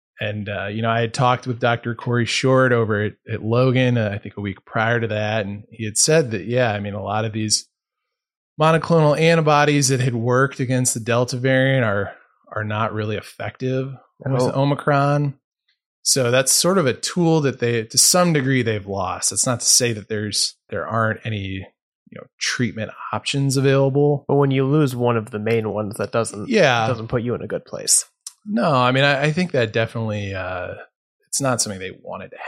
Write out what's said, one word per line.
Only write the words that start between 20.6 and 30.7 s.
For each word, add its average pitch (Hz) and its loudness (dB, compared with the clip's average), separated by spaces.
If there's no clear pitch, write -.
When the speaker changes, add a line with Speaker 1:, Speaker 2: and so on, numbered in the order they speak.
Speaker 1:
there 87 -6
aren't 110 -2
any, 95 -8
you - -20
know, - -16
treatment 107 -4
options 139 -2
available. 139 2
Speaker 2:
But 143 2
when 143 4
you 135 2
lose 139 2
one 120 2
of 107 -2
the 110 -6
main 110 0
ones, 104 -4
that 104 -4
doesn't, 117 -4
Speaker 1:
Yeah. 131 4
Speaker 2:
doesn't 113 -4
put 123 -2
you 117 -4
in 92 -2
a 90 -6
good - -6
place. - -2
Speaker 1:
No, 208 0
I 123 4
mean, 135 2
I, 143 2
I 151 0
think 175 -2
that 117 0
definitely, 107 -4
uh, 92 -8